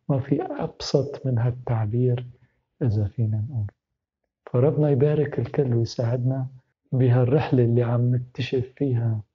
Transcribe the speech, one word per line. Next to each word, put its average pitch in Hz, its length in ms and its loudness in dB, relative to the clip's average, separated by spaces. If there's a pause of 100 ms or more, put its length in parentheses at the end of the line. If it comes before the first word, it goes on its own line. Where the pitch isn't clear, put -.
ما 139 100 2
في 143 240 -2
أبسط 160 840 -4
من 123 120 0
هالتعبير 120 880 -2 (560)
إذا 107 220 0
فينا 107 460 -2
نقول. 110 160 -4 (840)
فربنا 147 380 4
يبارك 147 480 2
الكل 123 360 0
ويساعدنا 123 720 -2 (460)
بهالرحلة 123 720 4
اللي 117 180 4
عم 120 320 0
نكتشف 123 600 -4
فيها 117 440 0 (140)